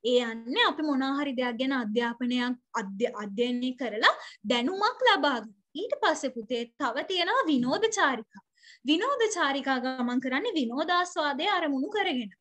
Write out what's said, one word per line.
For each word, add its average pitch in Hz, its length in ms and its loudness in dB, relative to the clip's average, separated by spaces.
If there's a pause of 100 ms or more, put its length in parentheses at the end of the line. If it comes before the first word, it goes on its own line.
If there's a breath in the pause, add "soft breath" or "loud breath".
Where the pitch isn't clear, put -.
ඒ 247 180 4
යන්නේ 233 420 -2
අපි 330 180 0
මොනවා 269 320 0
හරි 285 180 -2
දෙයක් 247 240 -2
ගැන 262 160 0
අධ්‍යාපනයක් 240 840 0 (140)
අධ්‍ය-, 214 440 -2
අධ්‍යයනය 240 580 -2
කරලා 233 400 2 (300 loud breath)
දැනුමක් 381 640 0
ලබා 294 300 6
ගන්න. 220 200 -8 (160)
ඊට 381 260 -4
පස්සේ 302 340 0
පුතේ 233 420 -6
තව 269 320 -2
තියෙනවා 381 400 2
විනෝද 302 440 2
චාරිකා. 277 540 0 (380 loud breath)
විනෝද 453 500 2
චාරිකා 269 500 0
ගමන් 247 400 0
කරන්නේ 302 340 -2
විනෝදාස්වාදය 311 920 0
අරමුණු 330 420 0
කරගෙන. 330 400 -2 (100)